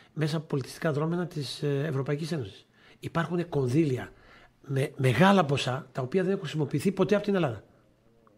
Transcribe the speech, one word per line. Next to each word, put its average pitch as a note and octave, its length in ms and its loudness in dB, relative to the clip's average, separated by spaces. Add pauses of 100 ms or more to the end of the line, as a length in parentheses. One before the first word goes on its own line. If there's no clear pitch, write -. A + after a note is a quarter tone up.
(120)
μέσα D#3 240 -2
από D#3 100 -6
πολιτιστικά D3 460 -2
δρόμενα E3 340 -2
της, - 360 -8
ε, C#3+ 260 0
Ευρωπαϊκής D3 440 -2
Ένωσης. B2+ 340 -8 (340)
Υπάρχουν E3+ 480 -2
κονδύλια C3 640 0 (540)
με C3+ 300 -2
μεγάλα E3+ 480 6
ποσά, C3 480 -2
τα C3+ 100 -6
οποία F#3 200 0
δεν F#3 80 0
έχουν G3 120 -2
χρησιμοποιηθεί D#3 500 -2
ποτέ G3 220 2
από G3+ 100 2
την G3+ 100 0
Ελλάδα. C#3+ 300 0 (720)